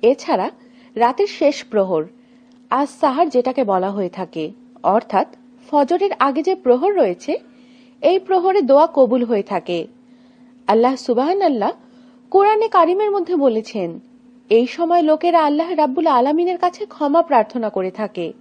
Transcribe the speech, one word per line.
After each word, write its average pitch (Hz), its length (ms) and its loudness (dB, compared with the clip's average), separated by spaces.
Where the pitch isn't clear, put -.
এছাড়া 233 500 0
রাতের 254 320 0
শেষ 294 360 -2
প্রহর, 185 420 -2
আজ 277 200 -2
সাহার 302 400 0
যেটাকে 254 340 0
বলা 190 280 -2
হয়ে 196 180 -4
থাকে, 175 420 -10
অর্থাৎ 202 440 0
ফজরের 320 400 0
আগে 277 240 0
যে 370 120 0
প্রহর 277 380 0
রয়েছে, 277 460 -2
এই 359 180 4
প্রহরে 381 420 0
দোয়া 277 320 4
কবুল 254 300 2
হয়ে 220 200 -2
থাকে। 175 440 -6
আল্লাহ 233 280 2
সুবহানাল্লাহ 269 760 -2
কোরআনে 427 360 4
কারিমের 381 440 2
মধ্যে 359 240 -2
বলেছেন, 220 640 -2
"এই 233 180 4
সময় 339 340 0
লোকেরা 320 440 2
আল্লাহ 302 260 -2
রাব্বুল 302 360 0
আলামিনের 311 500 0
কাছে 359 280 -4
ক্ষমা 302 360 -2
প্রার্থনা 233 480 0
করে 185 220 -4
থাকে 180 500 -8